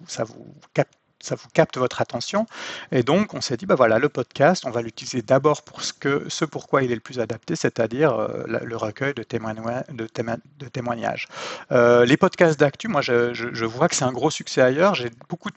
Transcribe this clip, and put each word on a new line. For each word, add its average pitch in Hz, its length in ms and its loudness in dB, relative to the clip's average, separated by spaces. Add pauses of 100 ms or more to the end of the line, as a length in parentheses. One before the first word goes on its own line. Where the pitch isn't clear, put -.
ça - 180 -6
vous 117 300 -14 (180)
capte, - 220 -2 (240)
ça - 160 -8
vous - 200 -12
capte 156 240 2
votre 123 240 -2
attention. 196 440 -4 (460)
Et 131 100 4
donc, 175 300 0
on 143 80 -8
s'est 123 160 -4
dit, 107 80 -12
bah 190 100 2
voilà, 117 240 6
le 147 120 2
podcast, 143 560 2
on 123 40 -6
va 117 120 -4
l'utiliser 120 400 -8
d'abord 139 400 2
pour - 200 -16
ce - 120 -8
que, 143 340 -2
ce - 160 -4
pourquoi 143 380 -2
il 123 100 0
est - 20 0
le 110 60 -4
plus 127 180 -10
adapté, 117 380 -6
c'est-à-dire, 123 580 0
euh, 110 320 -4
la, 113 140 -4
le 120 160 -8
recueil 113 380 -4
de 113 80 -8
témoigna-, 113 680 -6
de 113 160 -8
téma-, 113 300 -6 (220)
de 131 100 -16
témoignages. 117 580 -6 (460)
Euh, 120 320 8
les 131 140 4
podcasts 170 420 4
d'actu, 147 260 2
moi, 170 140 0
je, 120 320 0
je, 117 200 -6
je 113 120 -4
vois 123 240 0
que - 80 -2
c'est 139 80 0
un 127 80 0
gros 123 180 0
succès - 300 -4
ailleurs. 147 340 4
J'ai 123 160 -4 (200)
beaucoup 185 200 -8
de - 60 -18